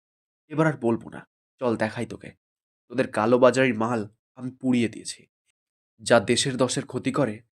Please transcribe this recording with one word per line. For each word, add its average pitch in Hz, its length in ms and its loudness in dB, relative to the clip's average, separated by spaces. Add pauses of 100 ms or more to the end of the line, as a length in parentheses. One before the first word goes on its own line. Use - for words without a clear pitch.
(480)
"এবার 156 200 0
আর 143 100 -2
বলবো 117 320 -2
না, - 180 -18 (320)
চল 120 180 0
দেখাই 113 280 -4
তোকে। - 300 -16 (520)
তোদের 123 240 -4
কালোবাজারির 123 640 4
মাল 113 340 -4 (260)
আমি 127 160 -12
পুড়িয়ে 123 380 0
দিয়েছি। - 380 -14 (760)
যা 117 180 6
দেশের 123 380 0
দশের - 280 -2
ক্ষতি 127 260 -6
করে, 110 320 -2 (160)